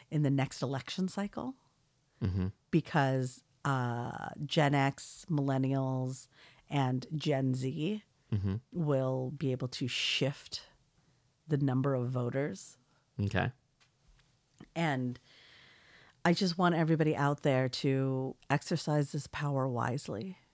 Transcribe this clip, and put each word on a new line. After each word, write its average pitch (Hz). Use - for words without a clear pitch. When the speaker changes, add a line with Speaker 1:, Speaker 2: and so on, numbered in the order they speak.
Speaker 1:
in 151
the 135
next 135
election 139
cycle. 226
Speaker 2:
Mm-hmm. 92
Speaker 1:
Because, 135
uh, 123
Gen 143
X, -
millennials, 135
and 131
Gen 135
Z 151
Speaker 2:
Mm-hmm. 98
Speaker 1:
will 131
be 135
able 127
to 123
shift -
the 151
number 135
of 123
voters. 131
Speaker 2:
Okay. 98
Speaker 1:
And 127
I 175
just 175
want 175
everybody 156
out 143
there 131
to 135
exercise 147
this 147
power 139
wisely. 120